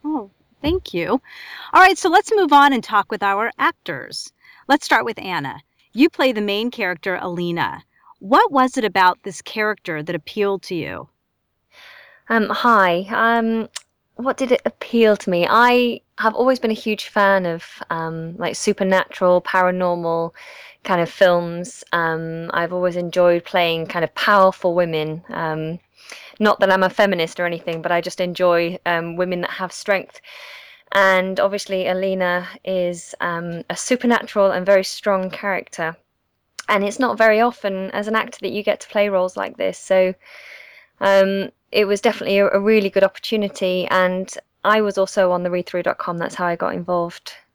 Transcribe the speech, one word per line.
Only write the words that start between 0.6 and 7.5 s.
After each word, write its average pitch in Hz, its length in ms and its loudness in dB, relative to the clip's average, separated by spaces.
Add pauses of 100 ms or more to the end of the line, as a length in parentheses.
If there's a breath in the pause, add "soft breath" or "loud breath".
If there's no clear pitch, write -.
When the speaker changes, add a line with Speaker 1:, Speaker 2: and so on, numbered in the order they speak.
Speaker 1:
thank 349 300 -2
you. 180 280 -2 (520 loud breath)
All 349 80 8
right, 370 160 6
so 381 120 -2
let's 359 260 2
move 370 180 2
on 285 200 8
and 247 100 -2
talk - 280 -2
with 214 120 -6
our 202 360 0
actors. - 720 -6 (360 soft breath)
Let's - 180 2
start 226 200 2
with 233 140 -8
Anna. 160 420 -6 (320)
You 277 160 4
play 262 220 0
the 214 100 -4
main 208 300 -2
character, 180 500 -4
Alina. 170 640 -4 (360 soft breath)